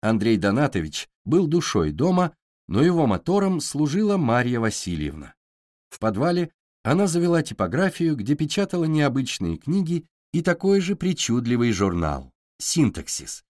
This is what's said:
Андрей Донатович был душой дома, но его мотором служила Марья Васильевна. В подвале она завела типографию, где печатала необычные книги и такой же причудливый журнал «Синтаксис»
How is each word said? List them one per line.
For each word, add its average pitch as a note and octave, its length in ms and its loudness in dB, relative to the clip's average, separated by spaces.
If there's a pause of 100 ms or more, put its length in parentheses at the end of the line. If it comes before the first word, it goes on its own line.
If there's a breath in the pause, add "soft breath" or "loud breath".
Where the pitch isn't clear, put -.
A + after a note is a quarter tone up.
Андрей A2 360 2
Донатович G2+ 720 0 (160)
был E3+ 220 2
душой B2+ 440 0
дома, E3+ 440 0 (340)
но G#2+ 140 2
его E3 240 4
мотором F3+ 540 0
служила D#3+ 560 0
Марья B2 440 2
Васильевна. D#2 760 -4 (560)
В - 80 -20
подвале D#3 540 -2 (320)
она G3 220 2
завела E3+ 360 2
типографию, D#3 720 -2
где B2 220 -2
печатала F3 480 -2
необычные C3+ 720 0
книги E3+ 500 -2 (260)
и E3 100 0
такой F#3+ 380 2
же F#3+ 140 -2
причудливый A#2+ 760 0
журнал E2+ 600 0 (260)
«Синтаксис» - 920 -2